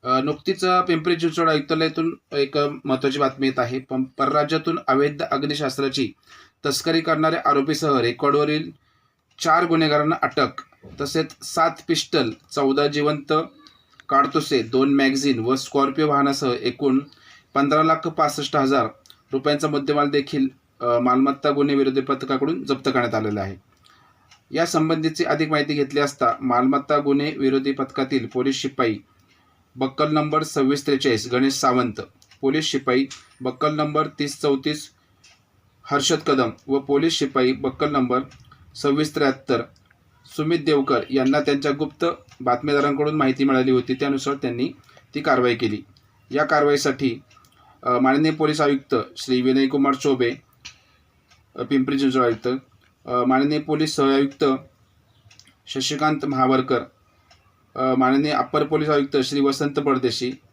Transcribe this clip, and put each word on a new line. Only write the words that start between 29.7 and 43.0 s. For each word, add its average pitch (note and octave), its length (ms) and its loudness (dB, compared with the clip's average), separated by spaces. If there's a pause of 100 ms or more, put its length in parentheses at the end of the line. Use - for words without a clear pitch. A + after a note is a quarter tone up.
बक्कल C3+ 380 -2
नंबर D#3 280 0
सव्वीस C#3 440 0
त्रेचाळीस C3 460 0
गणेश C3+ 220 2
सावंत, B2 460 0 (400)
पोलीस D3 260 0
शिपाई C3+ 400 0 (340)
बक्कल C3 340 -4
नंबर D3+ 320 0 (120)
तीस C#3+ 220 -6
चौतीस D3+ 500 -2 (960)
हर्षद C#3+ 340 0
कदम C3 320 0 (180)
व C3+ 100 0
पोलीस C#3+ 400 0
शिपाई C3 340 0
बक्कल C#3 400 -4
नंबर B2+ 280 0 (540)
सव्वीस D3+ 400 -2
त्र्याहत्तर C3+ 480 0 (720)
सुमित D#3+ 220 0
देवकर C#3+ 420 2 (100)
यांना C3+ 300 2
त्यांच्या C#3+ 380 0
गुप्त D3+ 260 -4 (360)
बातमीदारांकडून C#3+ 760 0